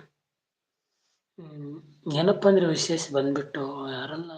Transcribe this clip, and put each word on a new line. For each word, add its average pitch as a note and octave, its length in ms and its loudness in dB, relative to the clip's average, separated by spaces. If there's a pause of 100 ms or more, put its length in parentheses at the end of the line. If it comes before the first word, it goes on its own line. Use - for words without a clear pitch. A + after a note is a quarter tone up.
(1400)
ಹ್ಮ್, D3 400 -14 (340)
ಏನಪ್ಪ F#3+ 360 4
ಅಂದ್ರೆ F#3+ 180 6
ವಿಶೇಷ D#3+ 460 0
ಬಂದ್ಬಿಟ್ಟು C#3 500 0 (300)
ಯಾರೆಲ್ಲ D3+ 460 -8